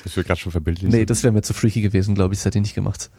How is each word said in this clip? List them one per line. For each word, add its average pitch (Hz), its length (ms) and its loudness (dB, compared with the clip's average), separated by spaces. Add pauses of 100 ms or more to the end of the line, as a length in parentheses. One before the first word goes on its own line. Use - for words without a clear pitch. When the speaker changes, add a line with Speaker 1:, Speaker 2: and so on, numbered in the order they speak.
Speaker 1:
ist 95 120 -8
mir 90 60 -2
grad 87 160 0
schon 90 120 -8
verbildlicht. 85 400 -2
Speaker 2:
Nee, 113 140 4
das 113 180 -2
wär 123 80 4
mir 107 120 2
zu - 100 -4
freaky 113 280 0
gewesen, 101 340 2
glaub 95 160 2
ich, 98 80 -4
das - 60 -6
hätte 101 120 0
ich 104 60 2
nicht 104 120 -4
gemacht. 98 440 -6